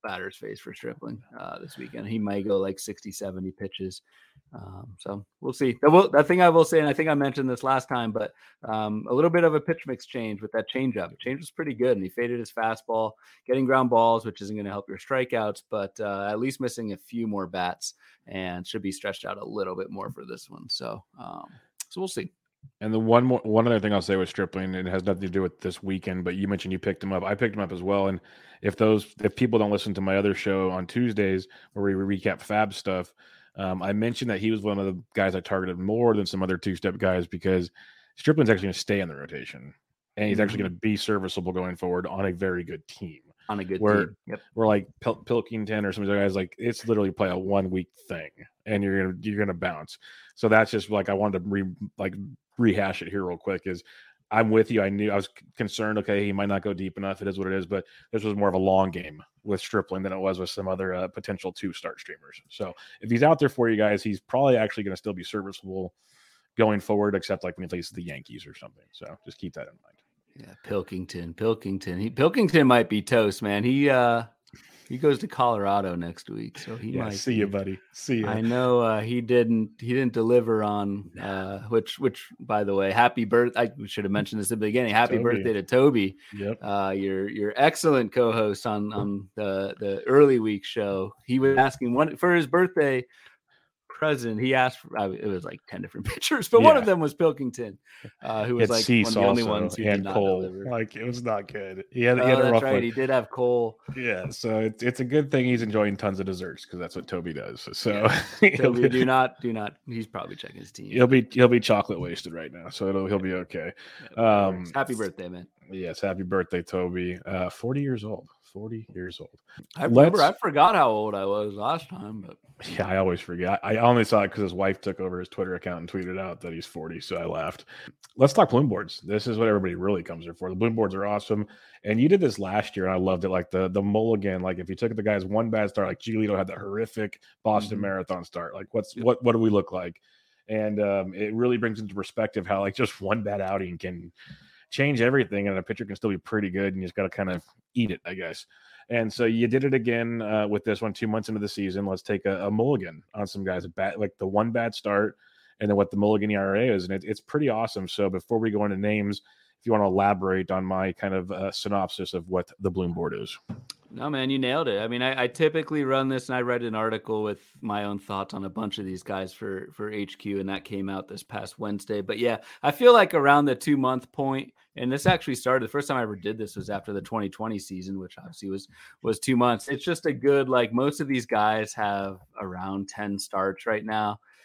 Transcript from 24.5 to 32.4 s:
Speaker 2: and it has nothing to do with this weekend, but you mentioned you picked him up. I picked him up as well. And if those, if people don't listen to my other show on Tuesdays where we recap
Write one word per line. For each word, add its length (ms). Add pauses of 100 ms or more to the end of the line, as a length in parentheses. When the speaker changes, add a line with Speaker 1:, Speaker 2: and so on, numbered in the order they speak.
Speaker 2:
and 140
it 40
has 120
nothing 180
to 80
do 120
with 180
this 240
weekend, 400
but 120
you 120
mentioned 240
you 80
picked 240
him 100
up. 100
I 120
picked 200
him 60
up 100
as 120
well. 240
And 120 (440)
if 120
those, 460
if 140
people 240
don't 100
listen 260
to 60
my 160
other 160
show 380
on 160
Tuesdays 600 (260)
where 220
we 220
recap 240